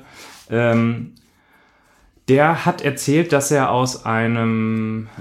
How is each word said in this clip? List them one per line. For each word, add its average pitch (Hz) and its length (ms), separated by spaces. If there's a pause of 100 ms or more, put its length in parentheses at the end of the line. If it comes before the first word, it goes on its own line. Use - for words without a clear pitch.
(500)
ähm, 117 600 (1160)
der 147 360
hat 175 160
erzählt, 143 520
dass 139 180
er 135 180
aus 127 360
einem, 110 1040 (120)